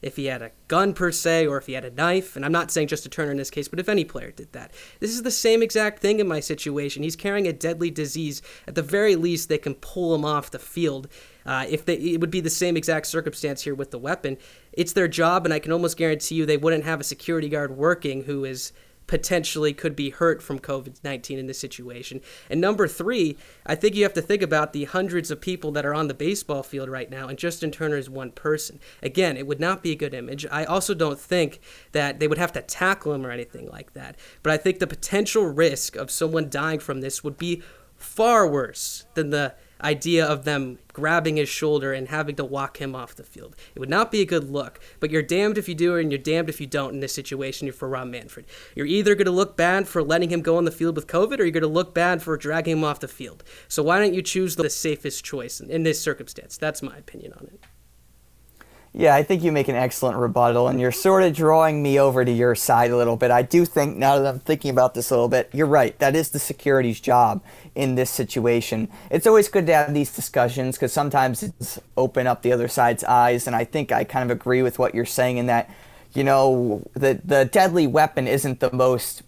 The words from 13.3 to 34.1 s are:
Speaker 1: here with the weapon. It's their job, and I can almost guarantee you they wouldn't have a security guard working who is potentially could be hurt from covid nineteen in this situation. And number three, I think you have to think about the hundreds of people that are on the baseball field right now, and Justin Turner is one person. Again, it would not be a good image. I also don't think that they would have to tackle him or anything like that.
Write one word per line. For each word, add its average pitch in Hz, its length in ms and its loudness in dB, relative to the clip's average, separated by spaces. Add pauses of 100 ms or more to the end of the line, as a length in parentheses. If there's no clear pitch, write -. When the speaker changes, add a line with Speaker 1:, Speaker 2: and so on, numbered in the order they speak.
Speaker 1:
here 143 120 -6
with 139 160 -8
the 123 80 -12
weapon. 135 380 -6 (340)
It's 170 220 -4
their 180 160 2
job, 170 340 2
and 160 100 0
I 151 60 -2
can 156 140 -4
almost 170 240 -2
guarantee 160 380 -2
you 160 100 0
they 151 100 2
wouldn't 151 300 2
have 156 160 -4
a 143 40 -8
security 156 440 -4
guard 143 260 -4
working 143 480 -2
who 139 220 -6
is 131 260 -10 (360)
potentially 156 680 -2
could 147 220 -6
be 143 140 -4
hurt 160 340 0
from 139 160 -8
covid 135 420 -10
nineteen 135 380 -10
in 131 80 -10
this 131 100 -10
situation. 123 640 -14 (300)
And 151 100 -2
number 196 300 2
three, 175 480 -2 (280)
I 147 80 -4
think 196 220 0
you 202 80 4
have 196 120 2
to 170 60 -2
think 196 200 0
about 151 320 0
the 147 100 -6
hundreds 175 480 -4
of 143 80 -8
people 170 320 -6
that 147 140 -4
are 143 80 -2
on 156 160 -2
the 135 40 -6
baseball 151 480 -4
field 135 280 -10
right 131 200 -10
now, 131 200 -14
and 135 80 -12
Justin 165 340 -4
Turner 151 240 -2
is 131 140 -6
one 131 220 -10
person. - 500 -4 (200)
Again, 143 360 0
it 135 100 -10
would 143 140 -4
not 185 200 -2
be 165 120 -2
a - 20 -4
good 147 180 -6
image. 131 380 -10
I 151 140 -4
also 190 280 -2
don't 156 240 -2
think 170 440 -2 (320)
that 143 260 -2
they 151 80 2
would 151 100 2
have 170 140 -2
to 120 100 -10
tackle 185 520 -2
him 135 120 -6
or 123 60 -10
anything 120 380 -12
like - 240 -18
that. 131 240 -16 (260)